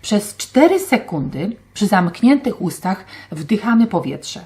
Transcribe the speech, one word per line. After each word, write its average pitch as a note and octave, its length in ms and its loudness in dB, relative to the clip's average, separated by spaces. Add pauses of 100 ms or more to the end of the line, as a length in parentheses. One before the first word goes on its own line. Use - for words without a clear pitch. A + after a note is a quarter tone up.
Przez - 340 -4
cztery F4 440 2
sekundy F3+ 760 -4 (180)
przy G#3 120 0
zamkniętych G#3 760 2
ustach F3+ 420 -6 (280)
wdychamy A3 540 2
powietrze. D3 600 -6